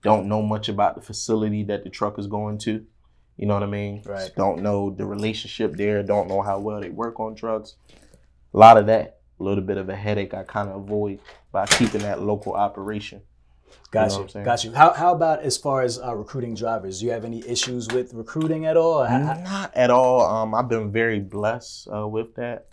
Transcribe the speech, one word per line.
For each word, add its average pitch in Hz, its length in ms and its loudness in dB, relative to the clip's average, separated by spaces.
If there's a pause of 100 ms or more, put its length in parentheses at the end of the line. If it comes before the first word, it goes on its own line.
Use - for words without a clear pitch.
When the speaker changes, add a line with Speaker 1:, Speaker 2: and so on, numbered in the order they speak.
Speaker 1:
don't 104 280 2
know 107 120 0
much 107 280 -2
about 101 260 0
the - 60 -16
facility 107 640 -2
that 101 180 -4
the 92 60 -12
truck 104 280 -4
is 101 100 -8
going 107 300 -6
to, 110 280 -4 (500)
you 101 100 -6
know 104 80 2
what 101 100 0
I - 40 -4
mean? 101 380 -6
Speaker 2:
Right. 95 320 -10
Speaker 1:
Don't 95 240 0
know 101 300 0
the 98 140 -8
relationship 104 720 -4
there, 101 280 0
don't 98 260 0
know 98 120 0
how 101 180 -2
well 104 200 -6
they 95 100 -10
work 113 300 -8
on 110 160 -6
trucks. 110 400 -6 (800)
A - 40 2
lot 110 200 12
of 101 80 6
that, - 340 0 (200)
a 87 40 -6
little 98 200 -2
bit 98 140 -4
of 95 120 -8
a 98 60 -6
headache 104 380 -4
I 95 120 -10
kinda 101 280 -6
avoid 101 460 -4 (320)
by 98 140 -2
keeping 107 380 0
that 101 180 -4
local 101 320 -2
operation. 101 680 -6 (720)
Speaker 2:
Got 110 120 2
Speaker 1:
You 107 40 2
know 98 60 0
Speaker 2:
you. 98 60 -4
Speaker 1:
what 98 40 -6
I'm 95 60 -12
saying? 101 160 -8
Speaker 2:
Got 120 180 2
you. 113 100 -8
How, 156 200 8
how 175 200 2
about 156 280 0
as 139 160 -4
far 135 240 -2
as, 123 180 -2
uh, 123 160 -8
recruiting 117 400 -8
drivers? 98 440 -6
Do 107 80 -6
you 117 40 -2
have 113 140 -6
any 117 200 -12
issues 120 440 -6
with 123 240 -4
recruiting 156 540 -4
at 160 100 2
all? 160 260 2
How, 123 160 2
how 151 140 -2
Speaker 1:
Not 190 420 -8
at 123 140 4
all. 127 320 6
Um, 110 340 0
I've 123 140 0
been 110 240 -2
very 113 260 0
blessed, 104 720 -6
uh, 107 140 -6
with 110 280 -8
that, 120 380 -10